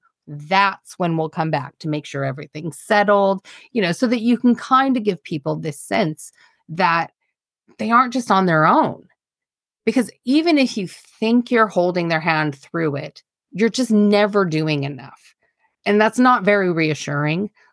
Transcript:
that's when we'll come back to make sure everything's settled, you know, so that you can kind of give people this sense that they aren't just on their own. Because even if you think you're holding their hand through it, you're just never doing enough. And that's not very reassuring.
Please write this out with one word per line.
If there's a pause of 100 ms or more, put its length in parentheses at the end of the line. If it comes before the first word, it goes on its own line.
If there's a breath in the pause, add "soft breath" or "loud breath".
(260)
that's
when
we'll
come
back
to
make
sure
everything's
settled, (240 loud breath)
you
know,
so
that
you
can
kind
of
give
people
this
sense (360 soft breath)
that (640)
they
aren't
just
on
their
own. (800)
Because (140)
even
if
you
think
you're
holding
their
hand
through
it, (320)
you're
just
never
doing
enough. (500)
And
that's
not
very
reassuring. (220 soft breath)